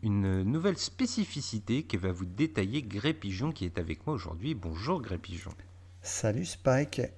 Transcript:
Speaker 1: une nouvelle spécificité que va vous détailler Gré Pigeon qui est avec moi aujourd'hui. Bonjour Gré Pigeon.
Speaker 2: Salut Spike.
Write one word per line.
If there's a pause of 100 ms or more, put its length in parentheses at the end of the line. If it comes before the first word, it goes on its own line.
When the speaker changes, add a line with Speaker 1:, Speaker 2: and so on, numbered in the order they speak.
Speaker 1:
une
nouvelle
spécificité
que
va
vous
détailler
Gré
Pigeon
qui
est
avec
moi
aujourd'hui.
Bonjour
Gré
Pigeon. (480)
Speaker 2:
Salut
Spike. (160)